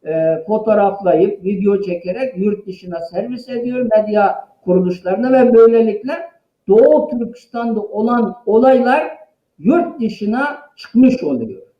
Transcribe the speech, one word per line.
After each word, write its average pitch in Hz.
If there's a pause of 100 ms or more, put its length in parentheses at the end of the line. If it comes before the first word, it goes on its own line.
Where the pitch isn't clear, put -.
e, 160
fotoğraflayıp, 202
video 196
çekerek 180
yurt 202
dışına 180
servis 214
ediyor 247
medya 208 (280)
kuruluşlarına 185
ve 247
böylelikle 226 (540)
Doğu 269
Türkistan'da 233
olan 220 (100)
olaylar 247 (560)
yurt 277
dışına 233 (200)
çıkmış 240
oluyor. 226 (180)